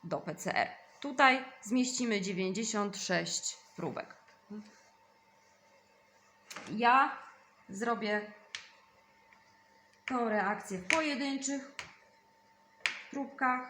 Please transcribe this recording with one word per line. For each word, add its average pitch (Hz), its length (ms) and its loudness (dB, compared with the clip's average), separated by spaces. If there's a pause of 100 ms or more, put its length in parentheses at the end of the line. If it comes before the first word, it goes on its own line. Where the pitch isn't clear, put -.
do 156 140 -4
P 156 180 -6
C - 200 -4
R. - 120 4 (320)
Tutaj 262 460 4 (160)
zmieścimy 233 600 0
dziewięćdziesiąt 196 760 -2
sześć - 600 -2 (180)
próbek. - 400 -6 (2500)
Ja 240 460 6 (520)
zrobię 208 640 -2 (1800)
tą 240 220 2
reakcję 202 480 0
w 180 100 -8
pojedynczych 277 840 0 (1400)
próbkach. 254 580 -2